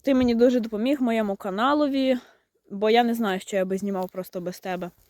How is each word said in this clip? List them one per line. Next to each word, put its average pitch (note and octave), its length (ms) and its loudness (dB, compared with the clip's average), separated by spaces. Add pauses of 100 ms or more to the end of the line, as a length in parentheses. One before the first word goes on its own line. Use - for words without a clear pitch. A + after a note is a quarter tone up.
ти C#4 100 2
мені B3 220 4
дуже B3 240 6
допоміг A3+ 420 -2
моєму A3 340 0
каналові, C4 800 0 (540)
бо G3+ 180 0
я A#3 140 6
не A#3 100 0
знаю, G#3 260 -2
що - 160 -10
я F#3+ 100 2
би F#3+ 120 -4
знімав F#3+ 320 -4
просто F#3 320 -10
без F3+ 180 -10
тебе. F3+ 320 -8 (180)